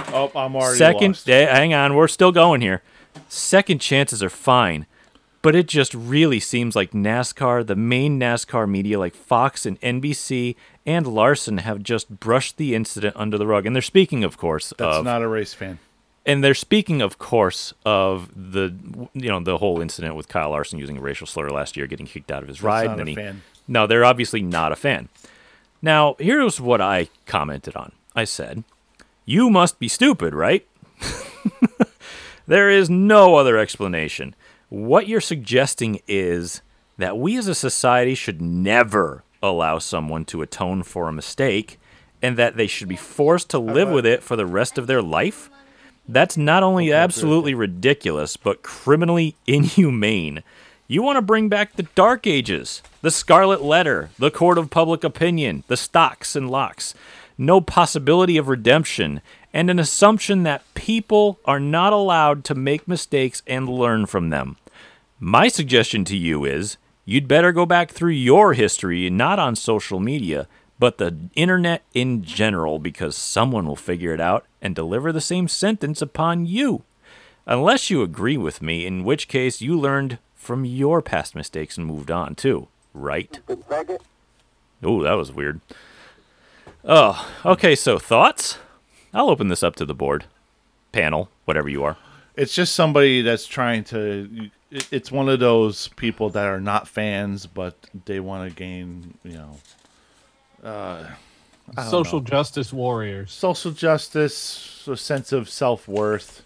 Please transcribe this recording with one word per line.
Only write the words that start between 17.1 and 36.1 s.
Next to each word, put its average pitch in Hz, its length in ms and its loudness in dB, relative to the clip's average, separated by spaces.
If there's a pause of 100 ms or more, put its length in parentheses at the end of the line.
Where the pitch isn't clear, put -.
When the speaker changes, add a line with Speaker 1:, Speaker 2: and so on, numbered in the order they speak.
Speaker 2:
course, - 540 -2 (120)
of 95 500 0
the, 95 380 -6 (400)
you 127 160 -8
know, 95 100 -2
the 87 200 -2
whole 90 200 -2
incident 82 360 -8
with 78 120 -14
Kyle 78 220 -4
Larson 76 300 -6
using 69 180 -12
a 65 40 -12
racial 71 260 -10
slur 73 240 -8
last 71 260 -8
year, 71 100 -8
getting 69 200 -12
kicked 73 240 -16
out 69 100 -8
of 69 80 -18
his 69 80 -16
Speaker 1:
That's 98 60 -14
Speaker 2:
ride. 110 240 -2
Speaker 1:
not 110 120 -4
Speaker 2:
And - 20 -8
Speaker 1:
a - 40 -8
Speaker 2:
then - 20 -12
he 73 80 -10
Speaker 1:
fan. 101 260 -14 (260)
Speaker 2:
No, 117 200 2
they're 117 160 4
obviously 120 380 2
not 82 320 -2
a - 20 -4
fan. 98 320 -4 (760)
Now, 151 360 2
here's 240 400 0
what 120 220 2
I 92 260 0 (200)
commented 73 500 -6
on. - 160 -14 (200)
I 113 120 -2
said, 92 400 -10 (580)
"You 220 260 2
must 175 300 4
be 120 80 -6
stupid, 165 460 2
right?" 95 340 0 (320)
<laughs> - 460 -12 (1040)
There 202 220 6
is 196 200 4
no 190 480 8
other 127 200 6
explanation. 87 800 -4 (340)
What 131 380 2
you're 220 140 0
suggesting 123 840 -2
is 87 540 -2 (360)